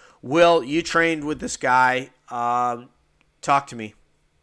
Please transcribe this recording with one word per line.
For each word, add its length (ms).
Will, 420
you 180
trained 420
with 160
this 160
guy. 540
Uh, 560
talk 260
to 80
me. 180